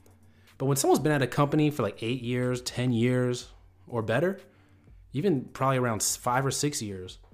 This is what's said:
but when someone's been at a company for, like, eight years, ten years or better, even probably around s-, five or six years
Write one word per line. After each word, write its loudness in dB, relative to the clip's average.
but -4
when 2
someone's 4
been 2
at 2
a 0
company 2
for, -2
like, -4
eight -2
years, -2
ten -2
years 0
or -4
better, 0
even 0
probably 0
around 0
s-, -2
five 0
or 0
six -2
years -10